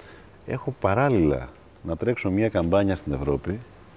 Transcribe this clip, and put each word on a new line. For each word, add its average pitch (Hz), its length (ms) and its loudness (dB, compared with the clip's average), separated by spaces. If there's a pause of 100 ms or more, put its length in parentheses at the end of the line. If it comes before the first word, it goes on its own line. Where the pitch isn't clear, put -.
(460)
έχω 131 340 -6
παράλληλα 95 720 2 (340)
να 82 120 -6
τρέξω 107 360 -2
μια 107 180 2
καμπάνια 95 460 2
στην 73 180 -6
Ευρώπη, 69 460 -2 (380)